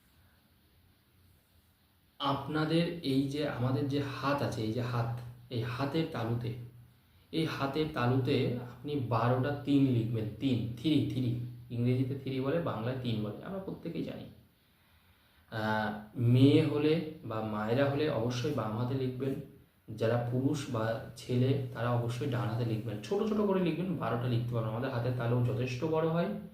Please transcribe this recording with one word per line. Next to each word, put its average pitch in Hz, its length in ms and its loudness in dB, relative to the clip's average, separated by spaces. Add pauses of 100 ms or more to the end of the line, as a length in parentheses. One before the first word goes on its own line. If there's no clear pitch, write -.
(2250)
আপনাদের 156 840 0
এই 139 260 2
যে, 139 200 -2
আমাদের 120 400 0
যে 139 140 0 (200)
হাত 139 200 0
আছে, 113 200 -2
এই 110 100 0
যে 120 100 -2
হাত, 120 380 -2 (300)
এই 120 120 -2
হাতের 143 500 -2
তালুতে, 117 420 -2 (800)
এই 160 140 0
হাতের 147 480 -2
তালুতে 123 680 2
আপনি - 340 -8
বারোটা 123 540 2
তিন 139 360 4
লিখবেন। 113 440 0 (100)
তিন, 127 360 0
থ্রি, 147 340 2
থ্রি। - 360 -2 (240)
ইংরেজিতে 127 440 2
থ্রি 135 260 -4
বলে, 139 200 0
বাংলায় 113 420 -2
তিন 110 220 -2
বলে, - 200 -8
আমরা 190 140 -8
প্রত্যেকেই 165 460 -6
জানি। - 200 -8 (1300)
আহ, 107 680 -2
মেয়ে 135 480 8
হলে 151 480 2 (100)
বা 110 160 -4
মায়েরা 110 500 2
হলে 147 200 0
অবশ্যই 123 440 0
বাম 110 240 -2
হাতে 127 160 0
লিখবেন, 131 400 -2 (640)
যারা 120 360 2
পুরুষ 135 380 0
বা 113 460 -2
ছেলে 123 580 2
তারা 120 160 -2
অবশ্যই 120 360 0
ডান 104 220 0
হাতে 117 160 -2
লিখবেন। 107 380 -4
ছোট 214 260 0
ছোট 214 120 0
করে 190 200 2
লিখবেন, 170 360 0
বারোটা 120 320 -2
লিখতে 120 260 0
পারবেন। 110 160 -2
আমাদের 123 200 -2
হাতের 123 280 -2
তালু 120 260 2
যথেষ্ট 127 400 -2
বড় 160 240 2
হয়, 170 180 2 (280)